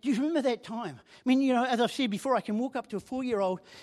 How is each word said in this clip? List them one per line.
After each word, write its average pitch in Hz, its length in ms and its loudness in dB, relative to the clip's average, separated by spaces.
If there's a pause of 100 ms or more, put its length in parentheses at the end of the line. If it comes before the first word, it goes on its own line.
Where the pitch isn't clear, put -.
do 254 60 -4
you 269 60 4
remember 294 280 0
that 240 200 0
time? 220 420 -8
I - 240 -10
mean, 262 120 6
you 269 120 4
know, 240 120 4
as 254 160 2
I've 240 100 4
said 254 200 -2
before, 240 260 0
I 202 40 2
can 214 180 -4
walk 254 180 -4
up 233 140 -8
to 214 60 -6
a 185 40 -4
four-year-old 208 600 -2 (220)